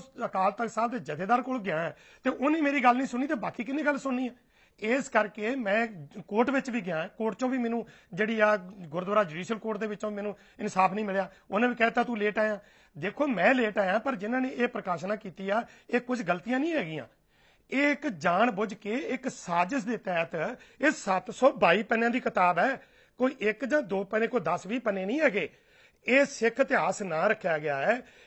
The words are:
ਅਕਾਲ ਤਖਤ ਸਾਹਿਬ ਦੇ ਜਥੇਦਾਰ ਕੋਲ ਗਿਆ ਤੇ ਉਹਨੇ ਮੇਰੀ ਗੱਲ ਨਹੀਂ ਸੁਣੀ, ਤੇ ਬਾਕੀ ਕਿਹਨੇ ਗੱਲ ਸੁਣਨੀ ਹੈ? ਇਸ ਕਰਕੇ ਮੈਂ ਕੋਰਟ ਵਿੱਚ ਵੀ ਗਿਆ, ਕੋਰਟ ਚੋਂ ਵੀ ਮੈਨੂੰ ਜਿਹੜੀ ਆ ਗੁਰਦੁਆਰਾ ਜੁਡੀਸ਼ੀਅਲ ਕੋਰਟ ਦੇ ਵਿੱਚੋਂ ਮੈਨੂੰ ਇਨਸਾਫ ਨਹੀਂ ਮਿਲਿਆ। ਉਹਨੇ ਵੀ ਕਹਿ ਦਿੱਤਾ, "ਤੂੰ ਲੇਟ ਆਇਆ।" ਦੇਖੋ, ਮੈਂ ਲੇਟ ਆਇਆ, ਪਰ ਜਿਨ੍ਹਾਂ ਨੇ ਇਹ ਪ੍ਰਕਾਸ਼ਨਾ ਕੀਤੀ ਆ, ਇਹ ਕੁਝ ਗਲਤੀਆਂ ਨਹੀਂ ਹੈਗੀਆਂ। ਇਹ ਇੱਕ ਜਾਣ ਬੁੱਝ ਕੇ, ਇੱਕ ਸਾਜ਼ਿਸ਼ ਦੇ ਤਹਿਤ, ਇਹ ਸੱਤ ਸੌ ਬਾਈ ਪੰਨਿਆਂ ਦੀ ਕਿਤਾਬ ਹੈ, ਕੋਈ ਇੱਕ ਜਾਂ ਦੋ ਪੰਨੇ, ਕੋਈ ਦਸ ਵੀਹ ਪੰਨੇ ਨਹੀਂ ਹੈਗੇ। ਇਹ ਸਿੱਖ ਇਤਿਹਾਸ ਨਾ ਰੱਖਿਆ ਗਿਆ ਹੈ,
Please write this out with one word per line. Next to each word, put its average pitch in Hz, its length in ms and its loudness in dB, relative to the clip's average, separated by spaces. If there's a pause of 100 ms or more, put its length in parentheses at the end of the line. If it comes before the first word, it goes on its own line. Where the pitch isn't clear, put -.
(260)
ਅਕਾਲ 190 260 2
ਤਖਤ 220 180 -4
ਸਾਹਿਬ 226 220 -2
ਦੇ 247 80 -6
ਜਥੇਦਾਰ 185 420 0
ਕੋਲ 254 180 -4
ਗਿਆ 165 340 -4 (300)
ਤੇ 254 60 0
ਉਹਨੇ 302 320 2
ਮੇਰੀ 285 220 2
ਗੱਲ 240 120 6
ਨਹੀਂ 262 120 0
ਸੁਣੀ, 254 200 -4
ਤੇ 311 80 -2
ਬਾਕੀ 202 280 -6
ਕਿਹਨੇ 269 200 -4
ਗੱਲ 285 140 0
ਸੁਣਨੀ 254 320 -4
ਹੈ? - 60 -12 (440)
ਇਸ 233 300 0
ਕਰਕੇ 214 460 0
ਮੈਂ 226 320 0 (400)
ਕੋਰਟ 226 220 2
ਵਿੱਚ 262 200 0
ਵੀ 226 120 -2
ਗਿਆ, 170 260 -4
ਕੋਰਟ 220 280 -4
ਚੋਂ 254 140 -2
ਵੀ 262 80 0
ਮੈਨੂੰ 233 300 -2 (260)
ਜਿਹੜੀ 214 260 0
ਆ 214 180 6 (140)
ਗੁਰਦੁਆਰਾ 185 520 -2
ਜੁਡੀਸ਼ੀਅਲ 180 360 -6
ਕੋਰਟ 220 180 -4
ਦੇ 214 100 -4
ਵਿੱਚੋਂ 208 240 -6
ਮੈਨੂੰ 202 260 -6 (220)
ਇਨਸਾਫ 190 340 2
ਨਹੀਂ 214 120 -2
ਮਿਲਿਆ। 190 260 -2 (200)
ਉਹਨੇ 226 160 4
ਵੀ 247 80 -2
ਕਹਿ 233 120 4
ਦਿੱਤਾ, 240 160 2
"ਤੂੰ 233 140 -4
ਲੇਟ 208 220 0
ਆਇਆ।" 214 200 0 (380)
ਦੇਖੋ, 208 300 -2
ਮੈਂ 226 280 4
ਲੇਟ 220 220 0
ਆਇਆ, 196 220 2
ਪਰ 269 160 -2
ਜਿਨ੍ਹਾਂ 226 260 -2
ਨੇ 254 80 -2
ਇਹ 254 180 0
ਪ੍ਰਕਾਸ਼ਨਾ 185 480 -4
ਕੀਤੀ 190 340 -8
ਆ, 220 140 0 (260)
ਇਹ 240 120 2
ਕੁਝ 240 220 -4
ਗਲਤੀਆਂ 180 360 -2
ਨਹੀਂ 330 140 -2
ਹੈਗੀਆਂ। 160 320 -4 (640)
ਇਹ 285 200 2
ਇੱਕ 294 160 -4
ਜਾਣ 185 440 2
ਬੁੱਝ 202 220 -4
ਕੇ, 208 200 -6
ਇੱਕ 262 340 -4
ਸਾਜ਼ਿਸ਼ 180 580 -2
ਦੇ 226 120 -2
ਤਹਿਤ, 170 600 -4 (240)
ਇਹ 294 100 4
ਸੱਤ 190 400 -2
ਸੌ 254 200 4
ਬਾਈ 202 320 4
ਪੰਨਿਆਂ 233 260 0
ਦੀ 240 100 0
ਕਿਤਾਬ 180 400 2
ਹੈ, 247 220 2 (360)
ਕੋਈ 262 220 0
ਇੱਕ 214 260 -2
ਜਾਂ 214 160 2
ਦੋ 196 220 -2
ਪੰਨੇ, 220 240 0
ਕੋਈ 233 160 0
ਦਸ 170 240 -2
ਵੀਹ 240 120 -4
ਪੰਨੇ 196 260 -2
ਨਹੀਂ 262 160 -2
ਹੈਗੇ। 196 280 0 (580)
ਇਹ 269 180 6
ਸਿੱਖ 233 340 0
ਇਤਿਹਾਸ 196 420 2
ਨਾ 170 260 0
ਰੱਖਿਆ 180 300 0
ਗਿਆ 151 200 -2
ਹੈ, 208 240 2 (260)